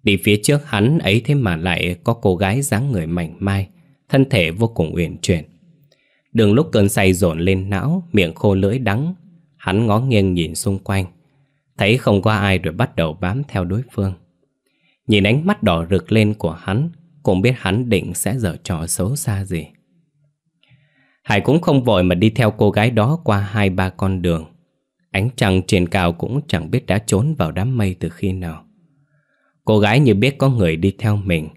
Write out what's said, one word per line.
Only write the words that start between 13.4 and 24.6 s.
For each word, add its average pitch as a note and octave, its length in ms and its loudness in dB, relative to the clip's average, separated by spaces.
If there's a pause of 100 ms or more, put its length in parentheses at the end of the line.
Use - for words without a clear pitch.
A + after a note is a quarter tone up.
theo F#2 180 -4
đối G2 160 -4 (100)
phương. G2 220 -4 (920)
Nhìn G#2 160 4
ánh C#3+ 220 2
mắt G3+ 180 -2
đỏ E2+ 260 0
rực F#2 220 -2
lên G#2+ 220 2
của E2+ 180 -4
hắn, A2+ 380 -4 (340)
cũng F#2 180 2
biết B2 160 2
hắn A2+ 320 -2
định F2 240 0
sẽ G#2+ 240 -4
giở F#2 260 -4
trò E2 240 -6
xấu C3+ 280 -4
xa G2 300 -4
gì. E2+ 220 -8 (1600)
Hải G2+ 180 0
cũng D#3 200 2
không C#3 220 2
vội G2+ 200 4
mà F2 120 2
đi G#2+ 140 4
theo A2+ 220 2
cô G#2 200 2
gái A2+ 200 2
đó A#2+ 320 0
qua G#2 160 0
hai G2+ 300 0
ba F#2 200 -2
con F#2+ 320 -2
đường. E2 240 -2 (680)